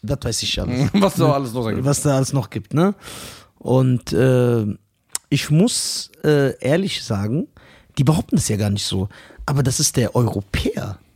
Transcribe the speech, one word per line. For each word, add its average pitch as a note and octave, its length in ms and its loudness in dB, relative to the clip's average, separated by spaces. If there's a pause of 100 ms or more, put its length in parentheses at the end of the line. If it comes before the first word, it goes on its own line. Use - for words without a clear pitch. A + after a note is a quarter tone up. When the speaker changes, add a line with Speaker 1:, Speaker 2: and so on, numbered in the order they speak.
Speaker 1:
was C3+ 220 -4
weiß A#2 200 -4
ich - 160 -4
alles. B2 300 0
Speaker 2:
<laughs> - 40 -8
Was G3 220 4
da E3+ 120 4
Speaker 1:
Ne? C#3+ 80 4
Speaker 2:
alles C3 180 -4
noch A#2+ 160 -2
gibt. B2+ 160 -2
Speaker 1:
Was C#3 160 2
da C#3+ 140 2
alles C3+ 180 0
noch C3+ 160 -2
gibt, - 240 -8
ne? F#3 220 2 (640)
Und, B2+ 520 2
äh, B2 540 4 (640)
ich - 200 -2
muss, - 600 0 (120)
äh, C#3+ 360 2
ehrlich D#3+ 440 -2
sagen, A2+ 440 -4 (500)
die C#3 60 2
behaupten D#3+ 320 0
das D3+ 140 2
ja G#2+ 80 0
gar G#2 120 0
nicht G2+ 160 -2
so. G2 220 -2 (380)
Aber C#3+ 180 0
das C3+ 160 -2
ist - 180 -2
der A#2+ 180 0
Europäer. - 840 -2 (160)